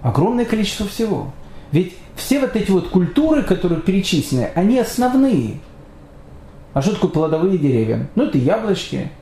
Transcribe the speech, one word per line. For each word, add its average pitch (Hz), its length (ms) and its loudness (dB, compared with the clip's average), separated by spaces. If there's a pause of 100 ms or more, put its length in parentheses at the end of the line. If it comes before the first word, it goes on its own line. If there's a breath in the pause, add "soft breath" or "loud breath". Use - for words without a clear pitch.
Огромное 220 420 2
количество 214 420 -2
всего. 190 460 -4 (400 loud breath)
Ведь 180 240 0 (180)
все - 240 -2
вот 254 180 0
эти 196 140 0
вот 180 180 2
культуры, 277 540 2
которые 170 380 0
перечислены, 165 720 0
они 214 240 4
основные. 247 840 2 (1120)
А 135 80 0
что 196 100 2
такое 185 180 0
плодовые 160 460 2
деревья? 120 580 0
Ну, 247 100 2
это - 120 -2
яблочки 185 760 0 (120)